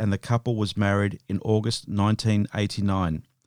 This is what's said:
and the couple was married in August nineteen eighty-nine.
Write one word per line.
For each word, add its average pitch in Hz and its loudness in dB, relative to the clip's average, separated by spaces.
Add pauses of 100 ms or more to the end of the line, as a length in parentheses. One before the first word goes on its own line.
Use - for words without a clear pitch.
and 104 0
the 98 0
couple 117 -2
was 104 -2
married 101 2
in 101 -2
August 107 0
nineteen 104 2
eighty-nine. 95 -2 (220)